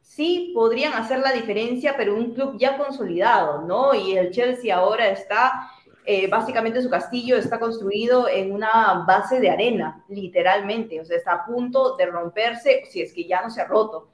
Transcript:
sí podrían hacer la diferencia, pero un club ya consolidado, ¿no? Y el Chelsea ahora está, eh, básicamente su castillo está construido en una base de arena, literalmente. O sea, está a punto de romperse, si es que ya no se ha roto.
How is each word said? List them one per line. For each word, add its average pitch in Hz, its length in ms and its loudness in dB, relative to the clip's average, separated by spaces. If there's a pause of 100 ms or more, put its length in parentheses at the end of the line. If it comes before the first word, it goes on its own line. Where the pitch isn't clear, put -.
sí 349 540 -4
podrían 240 400 2
hacer 233 260 -2
la 269 120 2
diferencia, 233 640 -2
pero 208 200 0
un 233 180 -4
club 269 240 -4
ya 269 180 2
consolidado, 196 880 0
¿no? 233 320 2
Y 190 220 0
el 180 160 2
Chelsea 247 420 0
ahora 208 360 2
está, 233 600 0 (340)
eh, 196 240 2
básicamente 226 540 0
su 247 80 -2
castillo 247 460 0
está 226 240 -2
construido 226 680 0
en 190 260 -2
una 208 540 2
base 202 320 4
de 208 120 4
arena, 180 580 -2
literalmente. 196 920 -2
O 160 40 -12
sea, 170 140 -2
está 175 160 -2
a - 120 -6
punto 247 500 0
de 185 100 2
romperse, 208 840 0
si 180 120 -6
es 151 100 -8
que 170 160 -10
ya 180 140 0
no 226 80 -6
se - 100 -8
ha 175 60 -2
roto. 214 480 0